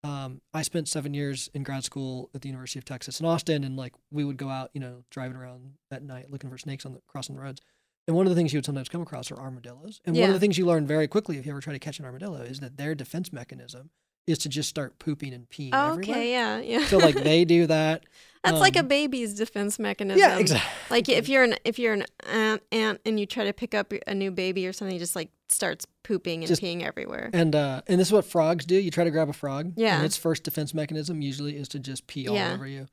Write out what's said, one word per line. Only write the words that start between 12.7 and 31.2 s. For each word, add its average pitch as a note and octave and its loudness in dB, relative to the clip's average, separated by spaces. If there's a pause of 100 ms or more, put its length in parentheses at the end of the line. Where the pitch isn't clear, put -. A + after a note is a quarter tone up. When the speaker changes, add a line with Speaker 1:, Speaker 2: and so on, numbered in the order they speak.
Speaker 1:
their D3 -4
defense E3 -6
mechanism B2+ -16 (360)
is E3 2
to D3+ -4
just C#3 -4
start - -8
pooping D3 -6
and B2 -16
peeing C#3 -10
Speaker 2:
Oh, C#4 4
Speaker 1:
everywhere. G#3+ -2
Speaker 2:
okay, A#3 0
yeah, A3+ 0
yeah. A#3 0
Speaker 1:
So, G3 6
like, D#3 8
they D#3+ 6
do E3+ 6
that. D#3 2 (180)
Speaker 2:
<laughs> - -16
That's - 4
like F#4+ 8
a F4 6
Speaker 1:
Um, C4+ 0
Speaker 2:
baby's C4 2
defense G#3 -2
mechanism. G3+ 2
Speaker 1:
yeah, C#4+ 8
exactly. D3+ 4 (200)
Speaker 2:
Like, A#3+ 4
if A#3 2
you're C4+ 8
an, A#3 6 (100)
if A#3+ 0
you're A3+ 2
an G3+ 0 (200)
ant, A3 2 (120)
ant A3 0
and A3 0
you G3+ 0
try G#3 -4
to G3+ -2
pick - -6
up G#3 -2 (120)
a - -4
new G3 -2
baby F#3 -2
or F#3 -6
something, F#3+ -6
it - -6
just, E3+ -4
like, E3 -6 (200)
starts - 0 (180)
pooping F3 -2
and D#3+ -6
Speaker 1:
Just E3+ 4
Speaker 2:
peeing F3 -4
everywhere. - -8
Speaker 1:
And, E3 4
uh, C#3 0
and F3+ 4
this F3+ 4
is G#3 4
what G#3 6
frogs D#3+ 2
do. F3+ 2
You F#3+ 2
try E3+ 2
to E3 2
grab D#3 2
a D3 -6
frog, D3 -6
Speaker 2:
Yeah. A3 2
Speaker 1:
and D#3 2
its D#3 -2
first D#3+ 0
defense D3+ -4
mechanism D#3 -4